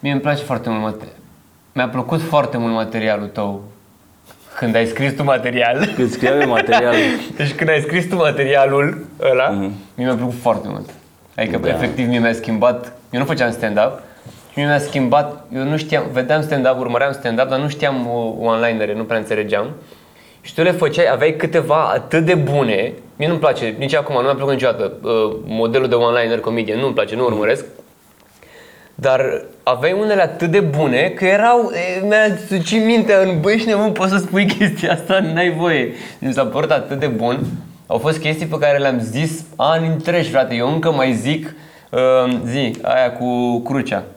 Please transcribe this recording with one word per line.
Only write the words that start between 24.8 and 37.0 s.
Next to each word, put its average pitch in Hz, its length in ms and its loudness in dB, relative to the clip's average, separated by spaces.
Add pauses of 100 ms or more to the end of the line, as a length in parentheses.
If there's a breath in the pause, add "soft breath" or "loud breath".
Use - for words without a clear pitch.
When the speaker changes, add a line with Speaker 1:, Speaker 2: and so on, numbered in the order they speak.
Speaker 1:
uh, 110 420 0
modelul 117 440 0
de 120 60 2
one-liner 117 460 2
comedian, 113 380 -2
nu-mi 131 160 -2
place, 104 220 -2
nu 127 80 0
urmăresc. 110 400 0 (1300 loud breath)
Dar 131 460 0 (200)
aveai 131 380 2
unele 214 220 2
atât 165 280 0
de 196 100 6
bune 147 560 2
că - 80 -2
erau, 214 460 4 (280)
e, 190 80 -2
mi-a 208 300 4 (120)
sucit 190 360 0
mintea 220 360 4
în 185 200 2
băi, 202 180 2
și 226 80 -2
nebun, 214 260 2
poți 185 180 0
să 196 80 2
spui 190 280 0
chestia 202 460 0
asta, - 260 0 (160)
n-ai 175 160 2
voie. 160 420 0 (260 loud breath)
Mi 131 140 -4
s-a 131 120 2
părut 135 260 -2
atât 139 280 0
de 147 80 -2